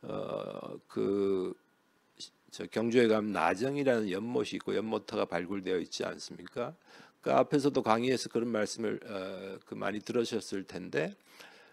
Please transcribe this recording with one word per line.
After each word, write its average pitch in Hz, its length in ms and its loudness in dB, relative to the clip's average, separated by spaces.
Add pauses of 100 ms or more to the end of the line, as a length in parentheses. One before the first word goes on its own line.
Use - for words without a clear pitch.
어, 50 760 -6 (100)
그 98 680 2 (960)
저 - 160 -8
경주에 117 420 6
가면 107 240 4
나정이라는 110 800 2
연못이 110 440 -2
있고 98 200 -2
연못터가 107 480 -2
발굴되어 90 560 -2
있지 - 240 -4
않습니까? 90 680 -8 (480)
그 - 120 0
앞에서도 135 500 4
강의에서 117 460 2
그런 117 200 0
말씀을, 107 560 -2
어, 95 600 -8
그 - 80 -10
많이 98 240 -4
들으셨을 110 680 -2
텐데, 90 520 -4 (560)